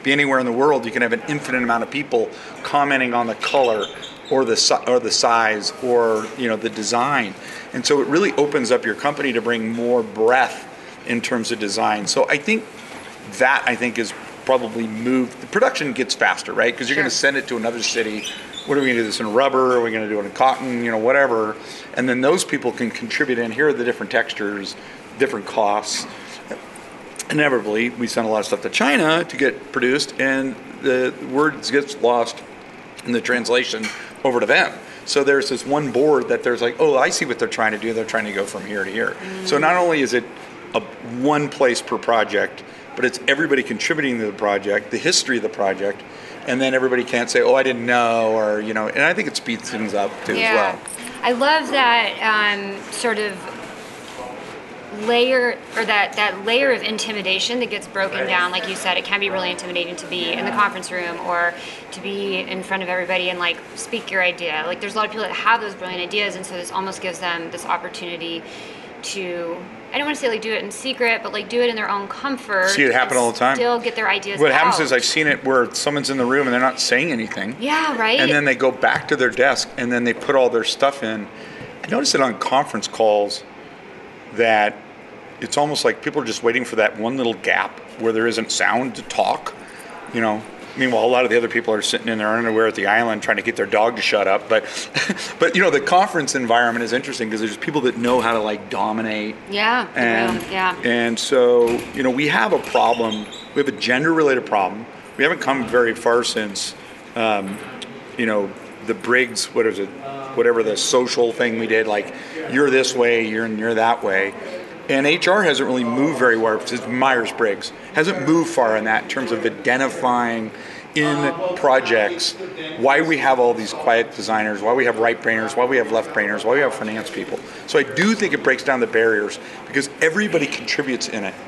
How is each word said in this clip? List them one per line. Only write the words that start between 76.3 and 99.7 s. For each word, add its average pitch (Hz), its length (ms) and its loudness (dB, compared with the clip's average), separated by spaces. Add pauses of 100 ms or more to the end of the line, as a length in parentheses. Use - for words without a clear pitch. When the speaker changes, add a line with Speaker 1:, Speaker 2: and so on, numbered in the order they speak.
Speaker 1:
and 123 60 2
they're 123 60 2
not 127 220 2
saying 143 320 2
anything. 110 480 -4
Speaker 2:
Yeah, 302 360 0
right. 226 220 2
Speaker 1:
And 131 100 4
then 147 140 2
they 135 120 4
go 131 160 2
back 120 360 0
to 151 80 2
their 127 140 4
desk 123 480 2
and 120 120 -2
then 120 140 0
they 120 100 2
put 139 220 -2
all 127 140 6
their 113 160 0
stuff - 360 0
in. 110 260 -6 (560)
I - 60 -12
noticed - 240 0
it 156 80 2
on 123 180 2
conference 131 500 0
calls 104 540 2 (920)
that 107 420 4 (640)
it's - 160 -4
almost 147 260 0
like 113 200 0
people 147 180 -2
are 123 40 -6
just 113 180 -6
waiting 120 200 2
for 113 140 -6
that 104 200 2
one 117 200 -4
little 117 160 0
gap 95 440 -2 (220)
where 113 140 0
there 110 140 2
isn't 110 240 -2
sound 113 440 0
to - 60 -12
talk, - 520 -2 (600)
you 117 80 0
know. 110 200 0 (360)
Meanwhile, 123 260 2
a 117 40 4
lot 127 180 6
of 110 60 2
the 113 40 4
other 117 140 4
people 113 240 0
are 107 80 0
sitting - 260 -2
in 113 120 -2
their 107 100 0
underwear 113 380 2
at 107 80 0
the 98 120 0
island 110 360 2
trying 110 120 2
to 117 80 -4
get 117 140 -2
their 110 80 0
dog 110 320 2
to 104 40 -4
shut 101 240 2
up. 98 220 0
But, 110 160 2 (720)
<laughs> - 60 -14
but, 170 140 4
you 180 80 4
know, 190 80 6
the 143 120 2
conference 180 520 2
environment 117 520 2
is 110 80 -2
interesting 123 360 -2
'cause 107 120 -2
there's 107 160 -4
people 151 240 -2
that 123 160 2
know 120 240 2
how 117 100 2
to, 113 80 2
like, 107 300 -4
dominate. 107 640 -2 (140)
Speaker 2:
Yeah, 214 440 0